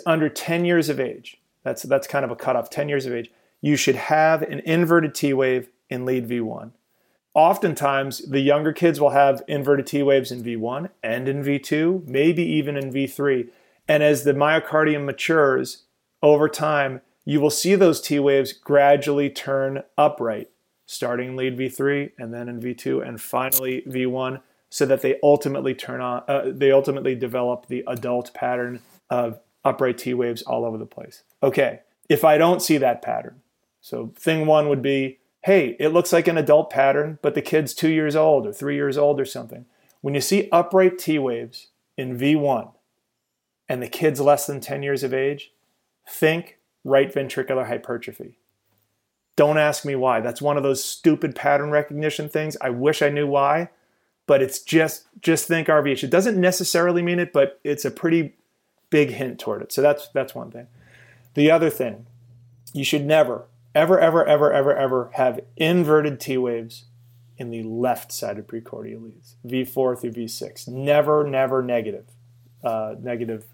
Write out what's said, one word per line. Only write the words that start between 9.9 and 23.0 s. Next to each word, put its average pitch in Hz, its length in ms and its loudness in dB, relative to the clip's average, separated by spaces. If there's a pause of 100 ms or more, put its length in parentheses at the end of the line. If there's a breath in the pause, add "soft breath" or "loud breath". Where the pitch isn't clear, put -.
waves 139 300 2
in 123 100 -10
V 117 140 -8
one 123 340 -6 (140)
and 123 260 -4
in 139 140 -4
V 143 160 0
two, 165 480 -2
maybe 151 340 2
even 151 340 -2
in 135 160 -8
V 135 140 -2
three. 131 440 -2 (380 soft breath)
And 151 140 2
as 147 220 4
the 143 100 4
myocardium 151 720 2
matures 135 800 0 (400)
over 151 260 6
time, 147 520 -2 (220)
you 147 160 0
will 147 120 4
see 180 240 2
those 185 260 4
T 143 180 -2
waves 139 320 2
gradually 143 800 2
turn 135 540 -4 (120)
upright, 117 540 -2 (380)
starting 123 420 -6
in 127 60 -10
lead 131 200 -4
V 127 140 -4
three 139 480 -2
and 117 160 -12
then 120 160 -10
in 120 100 -10
V 120 140 -8
two 131 260 -6
and 120 220 -10